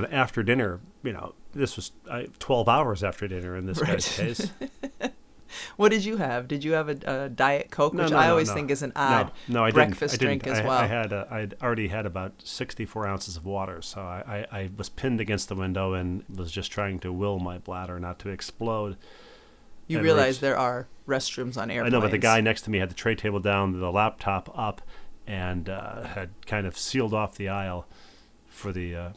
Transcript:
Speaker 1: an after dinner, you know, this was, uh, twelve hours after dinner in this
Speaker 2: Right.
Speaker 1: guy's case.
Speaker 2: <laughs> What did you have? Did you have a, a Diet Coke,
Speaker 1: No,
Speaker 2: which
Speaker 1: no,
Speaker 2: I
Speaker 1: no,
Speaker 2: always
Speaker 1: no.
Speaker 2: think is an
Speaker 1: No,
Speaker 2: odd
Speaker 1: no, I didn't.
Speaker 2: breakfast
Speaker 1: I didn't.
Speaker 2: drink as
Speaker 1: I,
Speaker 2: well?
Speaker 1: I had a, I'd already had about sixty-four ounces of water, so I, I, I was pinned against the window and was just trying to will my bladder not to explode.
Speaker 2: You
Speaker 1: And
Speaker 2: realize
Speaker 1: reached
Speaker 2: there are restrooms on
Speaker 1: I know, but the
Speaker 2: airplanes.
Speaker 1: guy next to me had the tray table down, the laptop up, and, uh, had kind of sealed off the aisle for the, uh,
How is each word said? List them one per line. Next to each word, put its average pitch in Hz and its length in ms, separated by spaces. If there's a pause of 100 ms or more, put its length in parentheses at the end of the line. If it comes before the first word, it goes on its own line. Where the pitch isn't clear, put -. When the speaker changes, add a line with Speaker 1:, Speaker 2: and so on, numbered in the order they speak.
Speaker 1:
an - 80
after 131 320
dinner, 104 380 (200)
you 123 120
know, - 200 (200)
this 139 240
was, - 160 (160)
uh, 120 140 (160)
twelve 120 280
hours 117 380
after 98 220
dinner 90 280
in 92 120
this 90 120
Speaker 2:
Right. - 120
Speaker 1:
guy's - 260
case. 120 400
Speaker 2:
<laughs> - 540 (680)
What 208 120
did 214 140
you 220 140
have? 127 320
Did 143 160
you 160 80
have 156 160
a, 147 80 (260)
a 139 60
Diet 135 420
Coke, 151 220
Speaker 1:
No, 175 100
Speaker 2:
which 160 80
Speaker 1:
no, 151 60
Speaker 2:
I 151 80
Speaker 1:
no, 165 60
Speaker 2:
always 160 180
Speaker 1:
no. - 60
Speaker 2:
think 147 160
is 139 100
an 135 120
Speaker 1:
No, - 80
Speaker 2:
odd 135 300 (160)
Speaker 1:
no, 120 160
I - 40
didn't. - 80
Speaker 2:
breakfast 117 400
Speaker 1:
I - 20
didn't. 139 260
Speaker 2:
drink - 40
as 113 120
Speaker 1:
I, 107 80
Speaker 2:
well? 131 120
Speaker 1:
I 117 80
had 107 260
a, 101 180
I'd 107 300
already 113 260
had 104 180
about 92 280 (100)
sixty-four 110 640
ounces 95 300
of 78 80
water, 95 360
so - 200
I, 98 500
I, 104 80
I 95 160
was 104 140
pinned 120 320
against 101 260
the 101 80
window 95 380
and 92 340
was 90 240
just - 220
trying 98 280
to 90 120
will 98 260
my 90 200
bladder 90 420
not 87 180
to 101 100
explode. 104 680 (880)
Speaker 2:
You 160 120
Speaker 1:
And - 40
Speaker 2:
realize 151 260
Speaker 1:
reached 135 120
Speaker 2:
there 139 160
are 123 300 (200)
restrooms 131 500
on 113 140
Speaker 1:
I - 40
know, 117 80
but 120 60
the 123 60 (220)
Speaker 2:
airplanes. 98 60
Speaker 1:
guy 113 180
next 110 220
to 107 80
me 101 80
had 92 100
the 85 60
tray 113 200
table 101 240
down, 98 400
the 90 140
laptop 101 640
up, 107 240 (440)
and, 92 440
uh, 98 340
had 92 280 (160)
kind 104 200
of 90 100
sealed 117 360
off 107 240
the 98 100
aisle 95 400 (600)
for - 260
the, 87 200
uh, 87 240